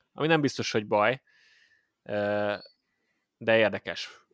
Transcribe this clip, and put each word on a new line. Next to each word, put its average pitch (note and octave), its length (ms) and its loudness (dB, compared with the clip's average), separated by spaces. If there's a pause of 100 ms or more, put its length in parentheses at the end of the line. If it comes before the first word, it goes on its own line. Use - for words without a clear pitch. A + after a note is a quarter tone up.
(120)
Ami C#3 140 -4
nem D#3+ 140 4
biztos, C3 300 -2
hogy A2 160 -2
baj, G#2+ 360 2 (800)
ö, G#2 520 -2 (840)
de A2+ 220 2
érdekes. G2 760 -2